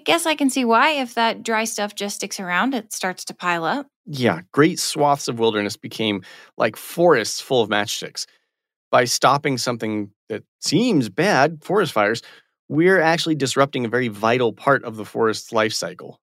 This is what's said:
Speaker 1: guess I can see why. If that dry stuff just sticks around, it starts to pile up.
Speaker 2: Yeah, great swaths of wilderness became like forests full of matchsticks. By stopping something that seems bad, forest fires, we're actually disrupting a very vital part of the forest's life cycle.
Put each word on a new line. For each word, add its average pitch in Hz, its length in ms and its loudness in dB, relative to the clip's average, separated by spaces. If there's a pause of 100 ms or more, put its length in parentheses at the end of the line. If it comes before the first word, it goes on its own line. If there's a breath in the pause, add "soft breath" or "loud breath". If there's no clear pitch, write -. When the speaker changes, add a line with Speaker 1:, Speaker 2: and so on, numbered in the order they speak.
Speaker 1:
guess 339 200 2
I 311 120 0
can 285 140 2
see 262 140 0
why. 233 260 4
If 269 240 -4
that 226 280 -2
dry 226 220 -2
stuff 208 320 -6
just 202 200 -6
sticks - 220 -8
around, 190 360 0
it 220 180 -8
starts - 320 -6
to - 100 -12
pile 170 300 -2
up. 226 240 -2 (180)
Speaker 2:
Yeah, 120 360 0 (100)
great 160 260 4
swaths 143 480 0
of 120 140 -4
wilderness 107 360 0
became 107 460 -4 (340 loud breath)
like 117 200 -2
forests 165 640 2
full 131 200 0
of 107 80 0
matchsticks. 104 580 -4 (680)
By 123 120 6
stopping 135 540 2
something 107 540 -4 (160)
that 107 160 -8 (160)
seems 175 480 2
bad, 156 560 0
forest 185 280 0
fires, 110 300 0 (480 loud breath)
we're 175 300 4
actually 160 340 2
disrupting 135 520 0
a - 20 -2
very 120 200 0
vital 113 440 0
part 131 320 0
of 110 120 -10
the 107 100 -8
forest's 113 460 -2
life 110 200 2
cycle. - 520 -10